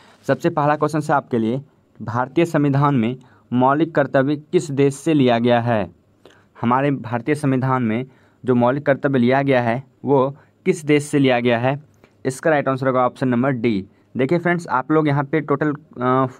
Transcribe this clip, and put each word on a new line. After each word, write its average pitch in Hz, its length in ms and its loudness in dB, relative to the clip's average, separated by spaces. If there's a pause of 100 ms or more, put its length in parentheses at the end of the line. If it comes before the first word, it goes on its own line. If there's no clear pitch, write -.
(260)
सबसे 151 260 -2
पहला 151 240 0
क्वेश्चन 151 260 -2
है 151 120 -2
आपके 131 240 -2
लिए, 113 240 -2 (380)
भारतीय 123 460 -2
संविधान 147 500 2
में 117 200 0 (360)
मौलिक 139 440 2
कर्तव्य 139 400 0 (160)
किस 170 200 0
देश 139 240 2
से 160 180 -2
लिया 123 260 4
गया 120 220 4
है? 113 280 0 (680)
हमारे 131 340 2
भारतीय 120 440 -4
संविधान 131 480 0
में 113 220 -2 (380)
जो 123 120 2
मौलिक 123 300 0
कर्तव्य 135 340 0
लिया 127 220 2
गया 135 200 2
है 120 220 -2 (220)
वो 135 240 2 (360)
किस 165 200 -2
देश 147 180 2
से 147 160 -2
लिया 127 200 4
गया 120 200 2
है? 131 160 0 (500)
इसका - 240 -4
राइट 147 180 0
आंसर 135 200 -2
होगा 127 180 2
ऑप्शन 127 220 -4
नंबर 127 240 0
डी। 113 320 -2 (340)
देखिए 135 220 0
फ्रेंड्स, 175 280 -2
आप 127 240 -2
लोग 156 160 2
यहाँ 143 160 0
पे 147 180 -4
टोटल, 147 300 -2
अ, 131 560 -2 (120)